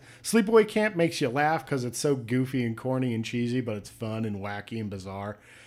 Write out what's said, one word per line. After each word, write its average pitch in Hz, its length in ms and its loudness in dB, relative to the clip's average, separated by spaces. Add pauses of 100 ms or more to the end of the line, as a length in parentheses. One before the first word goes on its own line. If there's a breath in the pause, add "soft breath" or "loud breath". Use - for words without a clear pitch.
(240 loud breath)
Sleepaway 220 440 6
Camp 214 280 0
makes 170 260 2
you 135 80 2
laugh 147 360 2
'cause 131 200 -2
it's 120 140 -6
so 143 160 4
goofy 127 500 0
and 113 120 -2
corny 127 360 0
and 113 100 0
cheesy, 120 380 -2
but 110 160 -4
it's 98 120 -12
fun 110 360 -6
and 104 120 -4
wacky 101 420 -8
and 104 100 -4
bizarre. 98 480 -8 (300 loud breath)